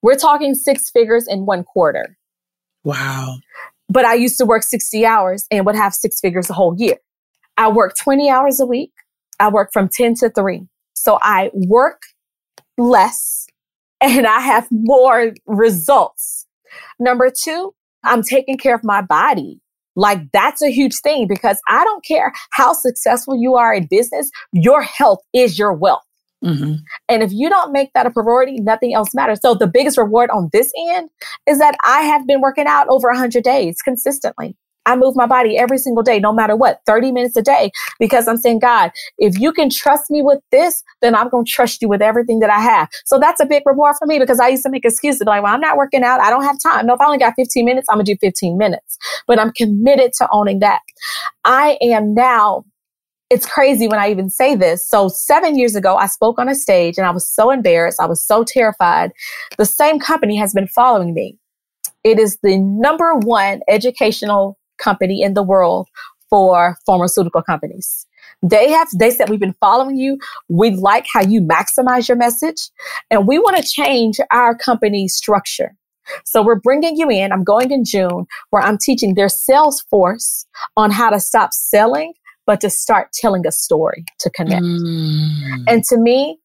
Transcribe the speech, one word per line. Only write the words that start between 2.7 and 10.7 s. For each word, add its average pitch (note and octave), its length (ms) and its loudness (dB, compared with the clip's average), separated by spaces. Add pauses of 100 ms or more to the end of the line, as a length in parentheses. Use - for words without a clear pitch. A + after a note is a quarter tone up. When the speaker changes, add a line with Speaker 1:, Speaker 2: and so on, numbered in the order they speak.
Speaker 2:
Wow. C3 540 -8 (520)
Speaker 1:
But B3+ 160 4
I A3+ 80 2
used A#3+ 240 0
to B3+ 80 2
work A3 180 2
sixty A3 420 -4
hours G3+ 460 0
and G3 140 0
would G#3 100 0
have G3+ 180 0
six - 280 -6
figures F3+ 280 -4
a F#3 40 -8
whole F3 240 0
year. A3 180 0 (640)
I A3 100 2
work G#3 340 0
twenty C#4 280 0
hours C4+ 320 0
a C4 40 0
week. B3 280 -6 (480)
I G#3+ 80 4
work G3+ 240 0
from F#3+ 180 0
ten A#3 240 0
to A#3 140 0
three. F#3 360 -6 (300)